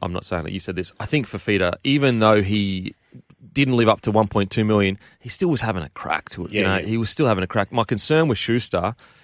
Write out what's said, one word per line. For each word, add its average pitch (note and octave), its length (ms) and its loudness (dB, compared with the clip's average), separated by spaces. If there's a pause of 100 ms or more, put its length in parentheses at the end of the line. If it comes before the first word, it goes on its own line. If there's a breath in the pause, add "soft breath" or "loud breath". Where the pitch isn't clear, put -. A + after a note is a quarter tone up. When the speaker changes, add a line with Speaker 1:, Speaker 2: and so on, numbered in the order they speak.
Speaker 1:
I'm F2 100 -4
not F2+ 120 -8
saying F2 180 -4
that F2 100 -8
you F#2+ 80 -6
said F#2 140 -8
this, F2 240 -6
I - 80 -8
think D3 220 -2
Fifita, F#2 460 0 (100)
even C#3 340 2
though G#2+ 240 6
he G2 520 -2 (580)
didn't C3 240 2
live A#2 120 6
up G#2+ 140 2
to - 80 -2
one G#2+ 180 4
point G2+ 220 -2
two A2 160 0
million, G#2 320 2 (220 soft breath)
he - 100 -18
still - 180 -2
was C#3+ 140 0
having G2+ 200 -2
a C#2+ 80 -10
crack - 400 -6
to F2+ 140 -10
it. - 80 -12
You G#2 100 -2
Speaker 2:
Yeah, F#2+ 40 0 (100)
Speaker 1:
know, - 40 0
Speaker 2:
yeah. F#2+ 60 -8
Speaker 1:
he A2+ 120 -2
was A2 100 -2
still - 180 0
having G2+ 180 2
a - 20 -8
crack. G2+ 260 -2
My A#2 120 0
concern D#3 440 2
with A#2 100 0
Schuster A2+ 560 -2 (300 soft breath)